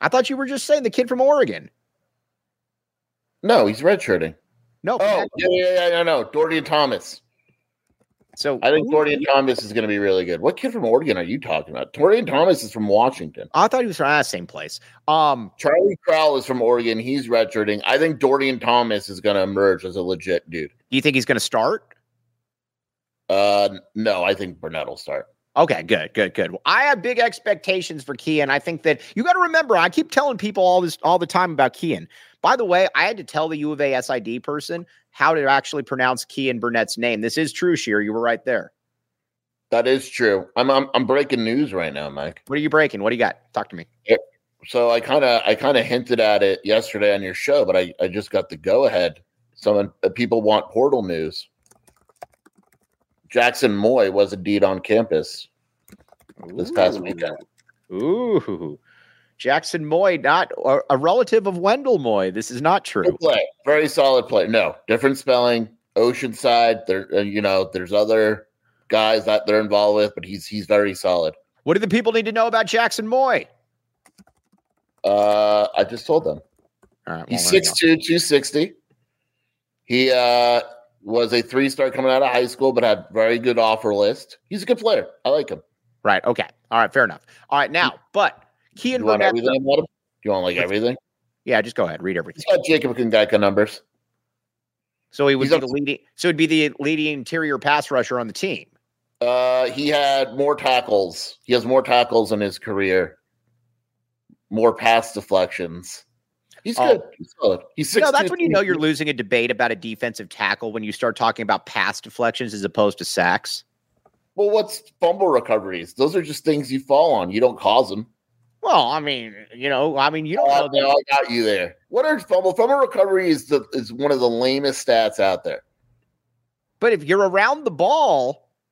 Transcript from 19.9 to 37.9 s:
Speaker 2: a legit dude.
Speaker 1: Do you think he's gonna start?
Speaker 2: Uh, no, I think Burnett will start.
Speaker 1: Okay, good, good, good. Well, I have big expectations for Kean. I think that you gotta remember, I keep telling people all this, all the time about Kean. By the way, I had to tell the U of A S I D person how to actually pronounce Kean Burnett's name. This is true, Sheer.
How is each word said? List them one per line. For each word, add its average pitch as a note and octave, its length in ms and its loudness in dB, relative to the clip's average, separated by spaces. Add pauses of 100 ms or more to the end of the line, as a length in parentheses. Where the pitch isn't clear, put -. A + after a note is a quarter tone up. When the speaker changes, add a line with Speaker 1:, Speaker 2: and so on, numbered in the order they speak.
Speaker 2:
a F#2+ 40 -4
legit F2 480 -4
dude. D#2+ 200 -8
Speaker 1:
Do - 260 -10
you C3 60 2
think D3 140 0
he's B2+ 100 0
gonna A#2+ 160 0
start? B2+ 540 -4 (1300)
Speaker 2:
Uh, G2+ 420 2 (240)
no, G#2 300 -2
I G2 120 0
think F#2 260 -10
Burnett D#2+ 260 -8
will - 80 -12
start. - 320 -10 (300)
Speaker 1:
Okay, C#3 260 2
good, E2 300 -2
good, G2 200 0
good. F2 180 -4
Well, E2+ 140 -12
I G#3+ 180 2
have C#4 180 0
big A#3 180 -2
expectations F#3+ 840 -4
for C#3 100 -10
Kean. D3 340 -2
I C#3 100 0
think E3 240 -8
that D3+ 180 0 (140)
you G#3+ 80 -2
gotta F4+ 160 2
remember, D#4+ 360 0
I F3 140 4
keep D#4 220 -4
telling C4+ 260 0
people G3+ 260 -2
all F3+ 160 4
this, F3 240 -4
all F3 160 2
the E3+ 80 -4
time F3+ 240 0
about C3+ 220 2
Kean. G#2+ 340 -6 (340)
By A3+ 140 4
the B3 80 -2
way, F3+ 320 2
I D3+ 80 4
had G#3+ 140 -2
to E3+ 80 -14
tell D#3 240 -4
the D#3 80 -6
U D3+ 160 -4
of C#3+ 80 -6
A C#3 140 0
S B2 140 -4
I C3 100 -4
D A2+ 200 -8
person D#3+ 460 -8 (260)
how D3+ 220 2
to C#3+ 160 0
actually C#3 340 0
pronounce B2+ 400 -2
Kean B2+ 360 -4
Burnett's A#2 380 -2
name. A2+ 220 -2
This A2+ 180 -4
is D#3+ 140 -2
true, F3 240 0
Sheer. G#2+ 240 -2